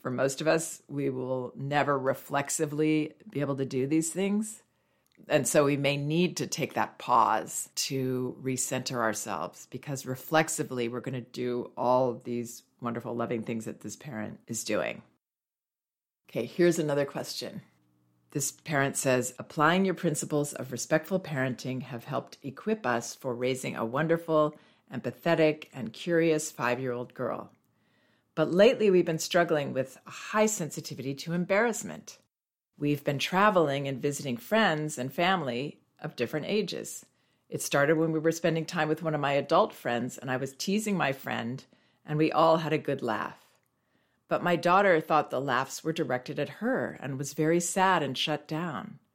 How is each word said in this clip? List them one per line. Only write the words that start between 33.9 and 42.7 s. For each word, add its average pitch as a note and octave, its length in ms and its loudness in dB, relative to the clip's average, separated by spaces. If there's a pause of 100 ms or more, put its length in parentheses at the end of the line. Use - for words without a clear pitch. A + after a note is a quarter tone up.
visiting C#3+ 340 -2
friends D#3 600 0
and B2+ 140 -6
family D#3 640 0 (220)
of - 160 -10
different D3 300 -4
ages. F3 600 -4 (420)
It - 140 -6
started D3 340 4
when D#3+ 140 2
we D#3+ 80 0
were D#3+ 140 2
spending D#3+ 340 0
time D#3 220 0
with D#3+ 160 -2
one D#3+ 100 0
of D3 60 -2
my C#3+ 140 0
adult E3 380 4
friends, A#2+ 460 -4
and C3 140 -6
I C3 60 -2
was C3+ 140 -6
teasing G#3 440 -2
my C#3+ 160 0
friend, A#2+ 520 -6 (400)
and D3+ 140 -2
we D#3 140 2
all D#3+ 240 6
had D#3+ 160 -2